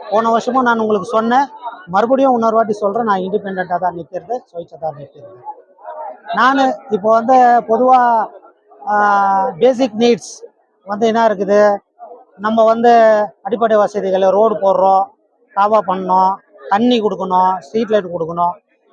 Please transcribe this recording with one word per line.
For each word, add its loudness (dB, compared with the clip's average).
போன 0
வருஷமும் 0
நான் 0
உங்களுக்கு -2
சொன்னேன், 0
மறுபடியும் 2
இன்னொரு 0
வாட்டி 0
சொல்றேன், -4
நான் -2
இண்டிபெண்டன்டா -6
தான் -4
நிக்கிறது, -12
சுயேட்சை -16
தான் -8
நிக்கிறது. -20
நானு 2
இப்போ -4
வந்து 2
பொதுவா, 4
ஆ, -2
பேசிக் 0
நீட்ஸ் 0
வந்து -2
என்ன 0
இருக்குது, 0
நம்ம 2
வந்து 4
அடிப்படை 0
வசதிகள், 0
ரோடு 2
போடுறோம், 2
காவா 2
பண்ணணும், 0
தண்ணி 2
கொடுக்கணும், 0
ஸ்ட்ரீட் -4
லைட் -2
கொடுக்கணும். -4